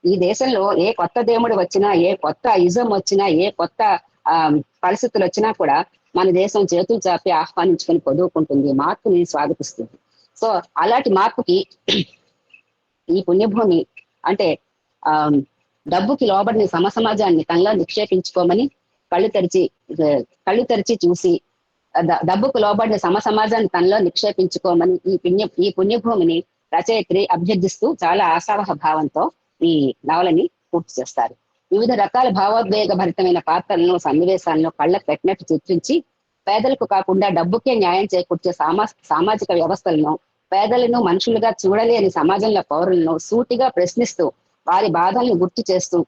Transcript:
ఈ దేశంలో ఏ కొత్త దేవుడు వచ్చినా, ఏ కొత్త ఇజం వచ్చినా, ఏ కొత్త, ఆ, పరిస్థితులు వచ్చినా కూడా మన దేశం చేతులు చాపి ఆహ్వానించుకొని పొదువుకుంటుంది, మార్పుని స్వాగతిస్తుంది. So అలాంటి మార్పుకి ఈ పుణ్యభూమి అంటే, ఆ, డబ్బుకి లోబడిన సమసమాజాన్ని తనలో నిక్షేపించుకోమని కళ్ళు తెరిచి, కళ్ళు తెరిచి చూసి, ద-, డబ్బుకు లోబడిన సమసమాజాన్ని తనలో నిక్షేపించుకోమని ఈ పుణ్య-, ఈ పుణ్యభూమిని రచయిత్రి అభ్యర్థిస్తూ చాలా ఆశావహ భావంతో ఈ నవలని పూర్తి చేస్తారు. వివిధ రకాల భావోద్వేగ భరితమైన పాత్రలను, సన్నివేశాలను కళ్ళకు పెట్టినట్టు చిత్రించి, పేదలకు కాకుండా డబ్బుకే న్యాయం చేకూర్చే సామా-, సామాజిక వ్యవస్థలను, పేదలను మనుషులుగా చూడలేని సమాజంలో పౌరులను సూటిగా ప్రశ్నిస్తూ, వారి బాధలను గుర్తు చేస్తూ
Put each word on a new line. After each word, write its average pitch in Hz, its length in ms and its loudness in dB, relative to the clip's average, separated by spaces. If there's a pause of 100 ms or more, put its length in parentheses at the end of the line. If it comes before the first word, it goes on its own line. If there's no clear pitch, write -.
ఈ 190 100 2
దేశంలో 202 600 0
ఏ 190 160 0
కొత్త 185 280 -4
దేవుడు 233 340 0
వచ్చినా, 196 380 0
ఏ 175 220 2
కొత్త 151 340 -4 (100)
ఇజం 202 340 2
వచ్చినా, 196 340 0
ఏ 180 240 2
కొత్త, 190 500 -2 (280)
ఆ, 156 320 2 (240)
పరిస్థితులు 202 400 0
వచ్చినా 214 280 -2
కూడా 156 320 0 (320)
మన 185 140 2
దేశం 196 440 2
చేతులు 196 340 0
చాపి 180 220 -2
ఆహ్వానించుకొని 170 680 0
పొదువుకుంటుంది, 143 720 0
మార్పుని 175 540 0
స్వాగతిస్తుంది. 147 640 -6 (540)
So 202 180 -2 (160)
అలాంటి 233 320 2
మార్పుకి 196 560 0 (1400)
ఈ 185 180 0
పుణ్యభూమి 196 580 2 (380)
అంటే, 180 340 -2 (500)
ఆ, 156 200 0 (600)
డబ్బుకి 208 380 0
లోబడిన 208 400 2
సమసమాజాన్ని 196 760 0
తనలో 180 300 0
నిక్షేపించుకోమని 190 920 0 (460)
కళ్ళు 190 160 2
తెరిచి, 185 420 0 (500)
కళ్ళు - 420 -2
తెరిచి 226 360 -2 (100)
చూసి, 175 320 0 (600)
ద-, 170 260 0
డబ్బుకు 214 320 0
లోబడిన 214 380 0
సమసమాజాన్ని 214 720 0
తనలో 180 300 2
నిక్షేపించుకోమని 185 1080 0
ఈ 190 100 0
పుణ్య-, 185 320 0 (100)
ఈ 190 120 2
పుణ్యభూమిని 190 720 0 (320)
రచయిత్రి 190 560 -2
అభ్యర్థిస్తూ 190 640 -2
చాలా 180 320 0
ఆశావహ 180 460 -2
భావంతో 156 580 -2 (320)
ఈ 151 320 2 (120)
నవలని 175 440 0 (240)
పూర్తి 165 260 -6
చేస్తారు. 127 340 -6 (380)
వివిధ 226 200 2
రకాల 240 360 0
భావోద్వేగ 208 640 0
భరితమైన 180 460 0
పాత్రలను, 175 600 0
సన్నివేశాలను 165 720 0
కళ్ళకు 175 380 -2
పెట్టినట్టు 175 440 -2
చిత్రించి, 190 520 -2 (440)
పేదలకు 233 360 0
కాకుండా 190 440 0
డబ్బుకే 185 460 0
న్యాయం 196 400 0
చేకూర్చే 175 380 -2
సామా-, 180 340 -2
సామాజిక 196 640 -4
వ్యవస్థలను, 160 680 0 (340)
పేదలను 240 500 0
మనుషులుగా 214 520 0 (120)
చూడలేని 214 440 2
సమాజంలో 196 600 0
పౌరులను 165 480 0
సూటిగా 240 500 -2
ప్రశ్నిస్తూ, 180 640 -2 (360)
వారి 190 200 2
బాధలను 196 460 0
గుర్తు 185 380 -2
చేస్తూ 180 360 -2